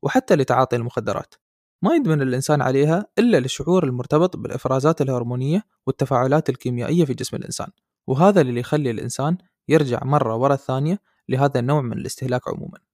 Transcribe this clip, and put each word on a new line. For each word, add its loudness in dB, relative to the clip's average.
وحتى 2
لتعاطي 2
المخدرات -6
ما 2
يدمن 2
الإنسان 0
عليها 2
إلا 4
للشعور 0
المرتبط 0
بالإفرازات -2
الهرمونية -2
والتفاعلات 0
الكيميائية 0
في -4
جسم -8
الإنسان، -10
وهذا 4
اللي 0
يخلي -2
الإنسان -4
يرجع 2
مرة 0
ورا 2
الثانية -4
لهذا 2
النوع 0
من -6
الاستهلاك -6
عمومًا. -10